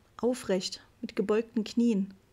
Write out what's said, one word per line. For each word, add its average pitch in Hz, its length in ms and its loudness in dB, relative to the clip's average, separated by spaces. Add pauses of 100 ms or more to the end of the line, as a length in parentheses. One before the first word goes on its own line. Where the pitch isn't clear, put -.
(160)
aufrecht, 220 640 -2 (200)
mit - 160 -12
gebeugten 214 480 0
Knien, 220 500 0 (180)